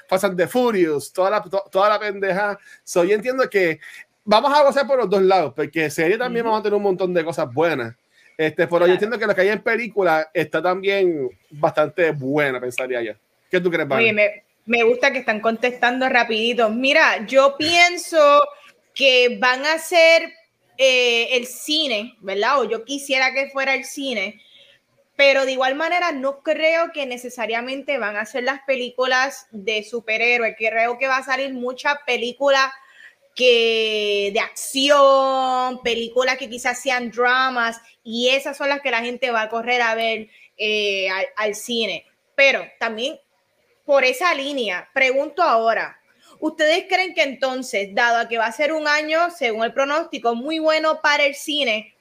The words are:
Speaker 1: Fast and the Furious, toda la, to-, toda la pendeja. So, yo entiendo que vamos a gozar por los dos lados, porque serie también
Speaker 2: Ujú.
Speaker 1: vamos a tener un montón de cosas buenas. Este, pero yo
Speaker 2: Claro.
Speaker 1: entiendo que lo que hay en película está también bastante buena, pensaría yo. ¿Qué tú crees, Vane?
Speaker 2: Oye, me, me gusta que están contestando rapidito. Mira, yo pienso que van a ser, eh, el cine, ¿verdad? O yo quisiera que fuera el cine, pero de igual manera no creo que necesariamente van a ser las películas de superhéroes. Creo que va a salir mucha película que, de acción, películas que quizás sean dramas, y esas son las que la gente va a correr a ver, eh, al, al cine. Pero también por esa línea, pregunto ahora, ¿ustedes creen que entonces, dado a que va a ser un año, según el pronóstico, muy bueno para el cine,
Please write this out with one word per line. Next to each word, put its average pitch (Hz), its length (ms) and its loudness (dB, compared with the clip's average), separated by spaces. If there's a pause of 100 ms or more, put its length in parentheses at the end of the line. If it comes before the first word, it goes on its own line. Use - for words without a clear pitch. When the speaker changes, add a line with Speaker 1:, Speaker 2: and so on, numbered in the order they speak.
(100)
Speaker 1:
Fast 185 140 2
and 190 120 -2
the 175 100 2
Furious, 185 640 0
toda 190 200 0
la, 208 120 0
to-, 196 300 -4
toda 190 160 4
la 208 100 2
pendeja. 202 600 -2 (260)
So, - 200 0
yo 196 100 2
entiendo 254 340 0
que 180 320 0 (500)
vamos 247 220 4
a 294 100 6
gozar 277 240 2
por 269 120 0
los 226 100 0
dos 196 140 2
lados, 185 340 2
porque 151 320 -2
serie 165 300 0
también 233 260 -4
Speaker 2:
Ujú. 226 60 -2
Speaker 1:
vamos 214 100 0
a - 40 -4
tener 208 120 0
un 202 60 0
montón 185 320 -2
de 170 100 0
cosas 160 260 -4
buenas. 127 440 -2 (420)
Este, 156 300 0
pero 165 60 -8
yo 170 60 4
Speaker 2:
Claro. 175 140 6
Speaker 1:
entiendo 208 260 -2
que 220 80 -2
lo 202 80 0
que 185 60 0
hay 185 80 4
en 208 140 -2
película 196 720 0
está 160 260 -2
también 180 680 0 (180)
bastante 151 640 0
buena, 139 500 -2
pensaría 123 400 -6
yo. 110 120 -6 (380)
¿Qué 180 80 2
tú 180 120 0
crees, 160 180 0
Vane? 139 140 2
Speaker 2:
Oye, 226 100 2
me, 208 320 0 (220)
me 233 160 0
gusta 240 300 2
que 254 80 -6
están 220 200 -4
contestando 247 720 -2
rapidito. 233 580 0
Mira, 254 580 2
yo 269 300 4
pienso 320 840 4 (520)
que 247 460 2
van 254 240 0
a 320 140 0
ser, 330 520 4 (460)
eh, 247 520 2 (100)
el 240 80 -2
cine, 254 760 -4
¿verdad? 208 400 0
O 240 40 0
yo 220 200 -6
quisiera 262 480 -2
que 269 160 -4
fuera 269 260 -2
el 254 120 -6
cine, 226 560 -8 (760)
pero 269 300 4
de 262 60 -2
igual 262 220 0
manera 330 380 -2
no 277 300 -6
creo 320 500 0
que 285 140 -6
necesariamente 247 880 -6
van 214 220 -6
a 220 80 -6
ser 247 180 -6
las 269 220 -4
películas 254 840 -2
de 214 320 -4
superhéroes. 226 760 0
Creo 226 400 0
que 269 100 -2
va 262 80 2
a 262 80 -4
salir 269 300 -4
mucha 254 520 -4
película 262 640 0 (640)
que, 220 960 2
de 214 80 0
acción, 262 1400 2
películas 240 560 -2
que 262 100 -12
quizás 240 320 -6
sean 247 300 -4
dramas, 247 720 0 (220)
y 233 280 -2
esas 277 260 -2
son 285 120 -4
las 285 120 -2
que 285 100 -4
la 233 100 0
gente 247 300 -4
va 226 120 0
a 214 60 -6
correr 233 340 -2
a 226 120 0
ver, 220 340 -4 (280)
eh, 208 540 -2
al, 190 160 -2 (100)
al 214 180 -2
cine. 214 500 -6 (300)
Pero 254 300 4 (160)
también 233 380 -6 (680)
por 269 200 4
esa 285 300 2
línea, 262 580 -6
pregunto 277 500 0
ahora, 226 580 0 (400)
¿ustedes 311 480 0
creen 370 260 0
que 330 80 2
entonces, 254 720 -4
dado 240 240 2
a 233 100 -2
que 233 100 -4
va 220 80 0
a 233 60 -6
ser 294 200 0
un 311 160 -2
año, 311 420 0
según 226 340 -2
el 233 80 -4
pronóstico, 294 600 -2
muy 285 240 -4
bueno 311 420 0
para 294 240 2
el 277 100 0
cine, 247 680 -4